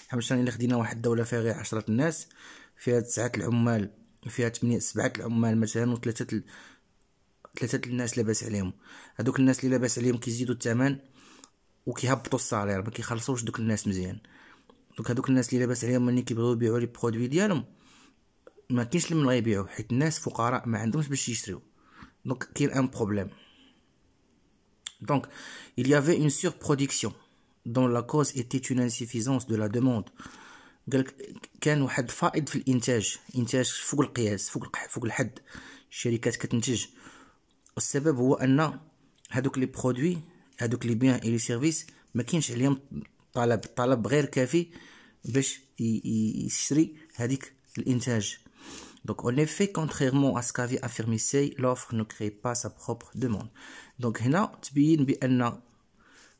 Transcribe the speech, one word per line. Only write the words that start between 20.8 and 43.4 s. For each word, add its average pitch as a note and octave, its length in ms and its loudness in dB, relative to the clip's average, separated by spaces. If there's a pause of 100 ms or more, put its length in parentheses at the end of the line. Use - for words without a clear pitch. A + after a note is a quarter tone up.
باش C3+ 200 -4
يشريو. G2+ 340 -6 (640)
دونك B2+ 200 -4 (100)
كاين C#3+ 160 2
ان C3 180 0
بروبليم. G2+ 420 -2 (1800)
Donc, C3+ 120 2 (560)
il B2+ 120 0
y - 20 8
avait D3 300 4
une C#3+ 180 4
surproduction C#3 720 0 (640)
dont B2+ 220 4
la A#2 60 0 (100)
cause D3 180 4 (120)
était C3 280 -2
une B2+ 180 2
insuffisance A#2+ 580 -2
de A2+ 100 0
la G#2+ 120 0
demande. A#2+ 400 2 (840)
قالك - 440 -2 (240)
كان D3+ 220 4
واحد B2+ 280 -2
فائض D#3+ 380 0
في - 80 -6
الانتاج، B2 600 0 (200)
انتاج B2 360 0
فوق - 280 -2
القياس، G#2+ 500 0
فوق - 140 -6
الق-، - 240 -10
فوق A#2+ 160 -8
الحد، A2+ 340 -2 (520)
الشركات A#2 460 0
كتنتج. A#2 480 -2 (920)
والسبب C#3+ 420 0
هو B2+ 180 4
ان C#3 460 2 (500)
هذوك C3 280 -2
لي B2+ 80 2
برودوي، C3 520 0 (400)
هذوك A#2 280 -2
لي A#2 80 2
بيان B2+ 200 4
اي A2+ 160 -2
لي A#2 80 2
سيرفيس C3 480 -2 (280)
ما A#2+ 80 0
كاينش D3 280 0
عليهم C3 300 2 (520)
طلب، A#2+ 280 2